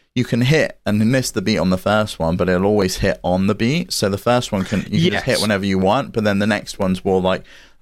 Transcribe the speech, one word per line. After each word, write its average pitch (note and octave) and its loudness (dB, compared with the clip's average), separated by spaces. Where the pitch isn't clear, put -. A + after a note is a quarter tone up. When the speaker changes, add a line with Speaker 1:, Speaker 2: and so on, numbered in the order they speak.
Speaker 1:
you B2 0
can A#2 -2
hit C3+ 2
and G#2 0
miss B2+ 0
the G#2+ -4
beat G2+ 0
on F2 2
the F#2 2
first G#2 -2
one, E2 0
but F#2 0
it'll F2+ 2
always G2+ 2
hit - 0
on F#2 0
the G#2+ 2
beat. C3+ -2
So - -2
the G2 -2
first B2 0
one F#2+ -2
can, F#2 -2
you G#2 -2
can F3 4
just - -4
hit C3 0
Speaker 2:
Yes. G2+ 0
Speaker 1:
whenever G2+ 0
you F#2+ 0
want, G2+ 0
but A2 -2
then G2+ 2
the G#2 0
next - -4
ones F#2 -2
will, F#2+ 2
like, F#2 0